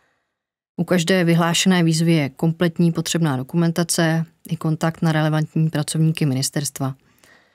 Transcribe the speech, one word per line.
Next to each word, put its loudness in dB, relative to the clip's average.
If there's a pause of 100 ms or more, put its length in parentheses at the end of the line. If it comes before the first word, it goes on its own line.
(760)
U -2
každé 0
vyhlášené 2
výzvy 2
je 2
kompletní 0
potřebná -2
dokumentace 0 (240)
i -6
kontakt -4
na 0
relevantní 0
pracovníky -2
ministerstva. -4 (580)